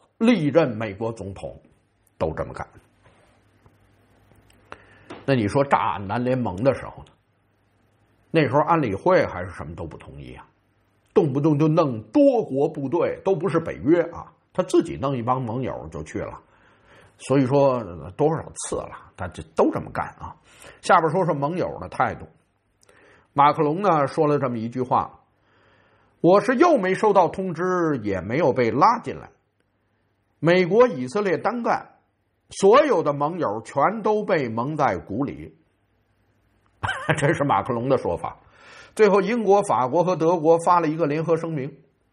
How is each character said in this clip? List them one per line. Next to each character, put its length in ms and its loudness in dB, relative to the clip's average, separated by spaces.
历 300 2
任 220 2
美 260 -8
国 160 -6
总 240 -10
统 260 -14
都 160 -2
这 100 -6
么 100 -12
干。 140 -10
那 100 2
你 120 2
说 160 0
炸 440 0
南 160 -4
联 120 0
盟 280 -4
的 100 2
时 120 -12
候 180 -16
呢？ 80 -20
那 100 2
时 80 2
候 120 2
安 200 2
理 140 -2
会 320 2
还 180 -10
是 60 -12
什 140 -12
么 100 -14
都 100 -10
不 100 -14
同 260 -18
意 120 -16
啊， 120 -20
动 180 2
不 80 -2
动 180 2
就 100 2
弄 340 0
多 320 4
国 240 -2
部 220 -6
队， 340 -2
都 120 0
不 120 -4
是 120 0
北 160 -8
约 260 2
啊， 220 -16
他 100 0
自 200 2
己 140 -10
弄 180 -4
一 60 -4
帮 200 0
盟 200 -6
友 300 -8
就 120 -10
去 160 -10
了。 200 -10
所 220 -2
以 60 4
说， 300 2
呃， 420 -10
多 180 2
少 80 -6
次 200 -8
了， 160 -8
他 120 -10
就 160 -14
都 160 2
这 80 -6
么 140 -12
干 140 -6
啊。 160 -14
下 180 6
边 120 2
说 140 0
说 80 0
盟 240 -4
友 220 -6
的 100 -12
态 260 -2
度。 120 -16
马 200 6
克 100 0
龙 200 0
呢， 260 2
说 200 0
了 120 2
这 100 -2
么 80 -6
一 120 -6
句 120 -4
话 380 -2
：“我 180 6
是 160 0
又 220 6
没 160 0
收 180 2
到 160 6
通 260 -6
知， 480 0
也 200 -4
没 160 -4
有 160 2
被 180 2
拉 280 4
进 180 -10
来。 120 -18
美 260 4
国、 220 6
以 200 -6
色 120 -4
列 180 0
单 240 -2
干， 240 -2
所 360 6
有 180 2
的 80 0
盟 280 -2
友 260 -2
全 380 -2
都 200 0
被 240 0
蒙 280 -4
在 220 0
鼓 260 -6
里。” 320 -10
<laughs> 360 -4
这 160 0
是 100 -4
马 200 0
克 100 -6
龙 160 -4
的 80 2
说 180 -4
法。 220 -10
最 140 6
后， 100 4
英 240 -2
国、 200 4
法 240 0
国 160 2
和 120 0
德 220 2
国 220 4
发 200 2
了 80 0
一 80 -2
个 100 -2
联 200 -2
合 100 0
声 160 -4
明， 240 -6